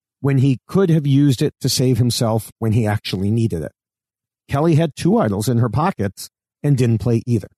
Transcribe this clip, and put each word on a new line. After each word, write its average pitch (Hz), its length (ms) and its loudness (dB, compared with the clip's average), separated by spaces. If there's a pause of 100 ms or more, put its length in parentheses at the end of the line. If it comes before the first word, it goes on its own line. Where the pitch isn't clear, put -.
(200)
when 139 180 0
he 131 300 2
could 190 200 2
have 156 180 2
used 139 360 2
it - 180 -2
to 139 80 -2
save 131 300 0
himself 117 600 0
when 110 120 -2
he 110 140 2
actually 104 460 -4
needed 110 300 -2
it. - 100 -10 (760)
Kelly 151 280 2
had 165 180 0
two 202 240 0
idols 110 300 -2
in 117 100 2
her 120 100 2
pockets 135 600 -4 (320)
and 143 160 2
didn't 117 200 2
play 117 280 0
either. 120 320 -2